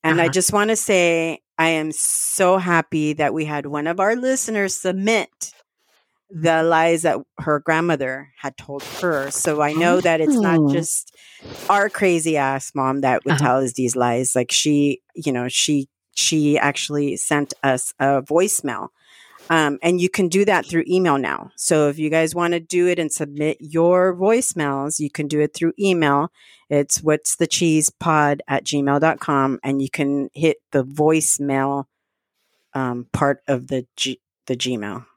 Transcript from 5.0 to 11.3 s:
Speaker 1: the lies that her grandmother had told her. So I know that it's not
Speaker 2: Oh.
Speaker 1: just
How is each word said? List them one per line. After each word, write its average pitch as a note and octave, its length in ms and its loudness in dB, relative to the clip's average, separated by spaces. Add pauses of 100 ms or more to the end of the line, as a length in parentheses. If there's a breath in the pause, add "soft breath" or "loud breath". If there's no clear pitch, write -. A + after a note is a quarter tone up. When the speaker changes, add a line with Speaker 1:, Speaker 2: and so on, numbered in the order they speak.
Speaker 1:
the D#3+ 320 2
lies E3 400 2
that D#3 160 0 (200)
her D3 200 0
grandmother C#3+ 680 -2 (100)
had C3+ 180 -10
told C#3 280 -14 (160)
her. C#3+ 300 -2
So D3+ 300 -2
I D3 120 0
know F3 280 2
that E3 200 2
it's A#3+ 200 2
not E3 200 4
Speaker 2:
Oh. D3 60 4
Speaker 1:
just - 480 -2 (540 loud breath)